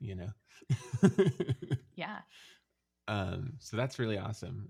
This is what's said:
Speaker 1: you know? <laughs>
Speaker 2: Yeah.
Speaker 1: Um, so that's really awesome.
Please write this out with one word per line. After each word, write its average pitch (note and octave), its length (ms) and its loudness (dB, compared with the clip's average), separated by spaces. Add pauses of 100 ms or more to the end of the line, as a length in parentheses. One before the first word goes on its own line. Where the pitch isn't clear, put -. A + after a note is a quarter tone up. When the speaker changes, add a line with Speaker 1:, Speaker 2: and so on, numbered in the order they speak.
Speaker 1:
you G#2+ 160 -6
know? F#2 140 -6 (720)
<laughs> G3 80 10 (840)
Speaker 2:
Yeah. F#3+ 260 -8 (880)
Speaker 1:
Um, F#2 500 -2
so - 180 -8
that's C3 220 0
really A2 200 0
awesome. G2+ 500 -6